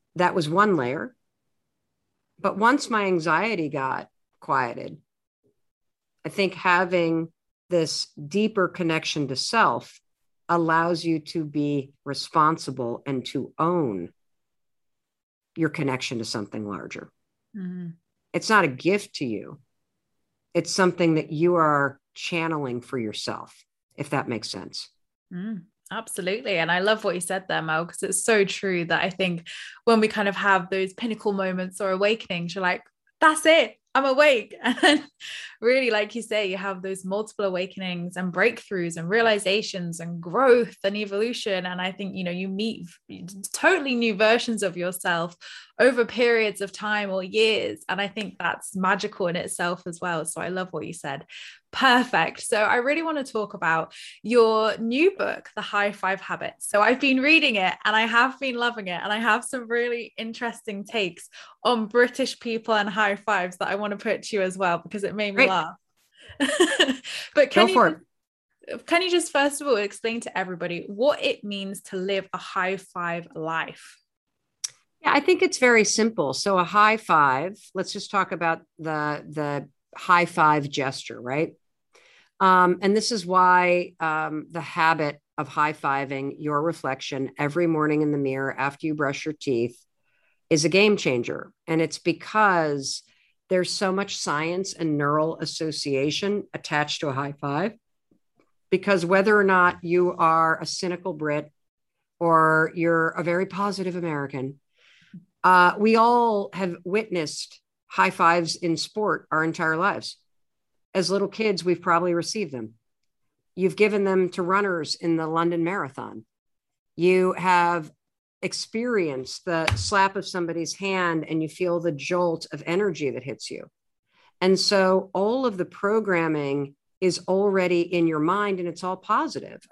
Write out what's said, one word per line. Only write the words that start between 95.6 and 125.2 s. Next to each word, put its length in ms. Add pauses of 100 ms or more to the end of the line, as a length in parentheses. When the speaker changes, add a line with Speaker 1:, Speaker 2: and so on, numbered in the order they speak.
Speaker 1:
attached 480
to 80
a 40
high 280
five, 340 (920)
because 380
whether 320
or 60
not 380
you 360
are 420
a 60
cynical 480
Brit 380 (640)
or 560
you're 360
a 120
very 240
positive 480
American, 640 (840)
uh, 340
we 160
all 580
have 320
witnessed 760 (260)
high 240
fives 460
in 200
sport 540
our 140
entire 320
lives. 420 (800)
As 140
little 160
kids, 380
we've 180
probably 320
received 380
them. 220 (800)
You've 180
given 300
them 260
to 120
runners 520
in 220
the 100
London 380
Marathon. 600 (680)
You 380
have 580 (520)
experienced 1000
the 300
slap 400
of 100
somebody's 520
hand 520
and 140
you 60
feel 320
the 100
jolt 640
of 120
energy 460
that 140
hits 260
you. 180 (720)
And 160
so 560
all 340